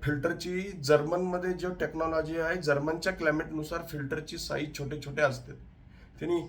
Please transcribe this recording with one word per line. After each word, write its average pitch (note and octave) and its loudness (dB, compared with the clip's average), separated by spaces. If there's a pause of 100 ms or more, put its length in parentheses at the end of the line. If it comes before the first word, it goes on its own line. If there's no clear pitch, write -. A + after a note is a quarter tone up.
फिल्टरची E3+ 0
जर्मनमध्ये F3+ 2
जो F3 -2
टेक्नॉलॉजी D#3+ 0
आहे, E3 0
जर्मनच्या D#3 2
क्लायमेटनुसार D#3 0 (100)
फिल्टरची D3+ -6
साईज D3 -4
छोटे D3 -6
छोटे C#3 -4
असते. C3 2 (680)
त्यांनी E3 2